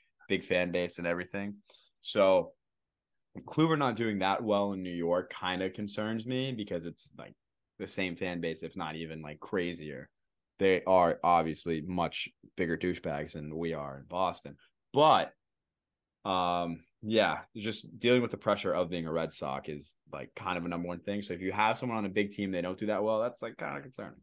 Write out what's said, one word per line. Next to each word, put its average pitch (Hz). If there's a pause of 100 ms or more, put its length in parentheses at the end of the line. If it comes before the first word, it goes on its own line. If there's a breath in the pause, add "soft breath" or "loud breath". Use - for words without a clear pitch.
(280 soft breath)
big 95
fan 90
base 87
and 85
everything. 101 (460 soft breath)
So 95 (960)
Kluber 160
not 127
doing 110
that 95
well 101
in 95
New 90
York 87
kinda 92
concerns 110
me 127
because 98
it's, -
like, - (440)
the 95
same 90
fan 90
base, 82
if 82
not 80
even, 80
like, 76
crazier. 82 (500)
They 95
are 90
obviously 82
much 87 (280)
bigger 82
douchebags 80
than 78
we 82
are 71
in 67
Boston. 85 (360 soft breath)
But, 135 (920)
um, 87 (160)
yeah, 107 (140)
just 107
dealing 123
with 113
the 101
pressure 101
of 87
being 85
a 78
Red 82
Sox 69
is, 73 (160)
like, 69
kind 90
of 85
a 87
number 87
one 87
thing. 101
So 92
if 85
you 92
have 107
someone 120
on 104
a 95
big 101
team, 101
they 90
don't 92
do 107
that 104
well, 110
that's, 123
like, 113
kinda 143
concerning. 90